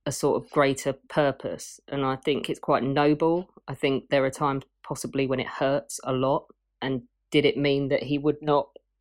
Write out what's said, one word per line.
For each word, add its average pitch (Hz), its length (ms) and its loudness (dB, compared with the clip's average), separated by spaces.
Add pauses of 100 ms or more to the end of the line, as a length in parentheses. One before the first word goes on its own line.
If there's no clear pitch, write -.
a 127 80 -4
sort 135 280 0
of - 100 -18
greater 139 420 2 (160)
purpose. - 720 -2 (100)
And 139 160 -2
I 131 100 0
think 135 340 -2
it's - 100 -4
quite - 240 0
noble. 151 680 2 (180)
I 135 60 -8
think 135 360 -2
there 139 140 2
are 135 60 2
times 135 340 -2 (180)
possibly 135 460 -4
when 131 140 -2
it - 60 -4
hurts - 580 -2
a 131 80 -2
lot. 131 320 0 (360)
And 135 200 -4 (300)
did 147 140 4
it 139 120 2
mean 139 320 0
that 143 140 0
he 143 140 -2
would 147 240 0
not 147 280 2 (320)